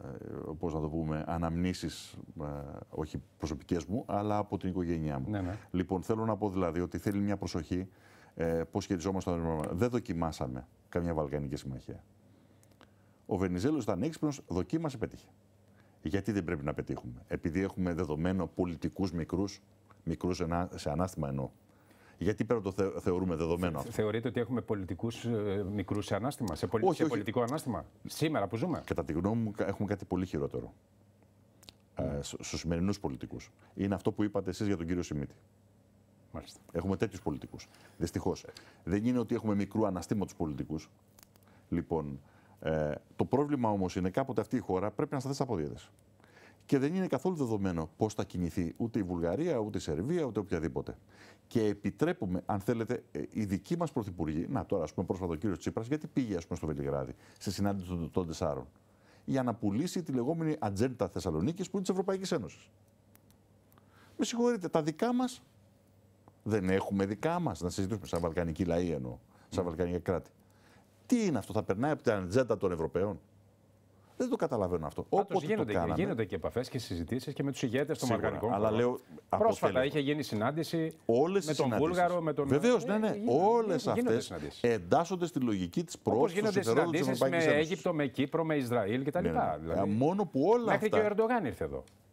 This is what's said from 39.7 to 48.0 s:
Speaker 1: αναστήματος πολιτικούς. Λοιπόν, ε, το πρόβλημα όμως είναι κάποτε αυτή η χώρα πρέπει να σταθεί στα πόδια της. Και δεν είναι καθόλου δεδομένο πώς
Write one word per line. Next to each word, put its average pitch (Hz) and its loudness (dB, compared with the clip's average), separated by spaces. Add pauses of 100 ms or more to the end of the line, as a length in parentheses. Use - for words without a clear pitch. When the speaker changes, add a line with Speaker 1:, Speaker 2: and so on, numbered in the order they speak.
Speaker 1:
αναστήματος 92 -2
πολιτικούς. 78 -6 (800)
Λοιπόν, 76 -2 (400)
ε, 76 2 (240)
το 95 0
πρόβλημα 131 2
όμως 95 0
είναι 92 0
κάποτε 127 0
αυτή 117 -2
η 123 2
χώρα 95 0
πρέπει 147 -2
να 139 -2
σταθεί 131 -4
στα 139 0
πόδια 82 -2
της. - -14 (760)
Και 143 4
δεν 147 2
είναι 185 0
καθόλου 180 0
δεδομένο 98 0
πώς 110 2